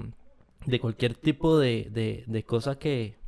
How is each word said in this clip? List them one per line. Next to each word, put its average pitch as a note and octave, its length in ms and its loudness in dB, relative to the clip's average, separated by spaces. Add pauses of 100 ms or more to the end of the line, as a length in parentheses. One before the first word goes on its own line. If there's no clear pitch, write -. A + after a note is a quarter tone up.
(640)
de B2 140 2
cualquier A#2 360 -2
tipo D#3 440 4
de, A#2 320 2
de, A2 360 -4
de A2 180 -2
cosa C3+ 340 -2
que, A#2+ 380 -4 (100)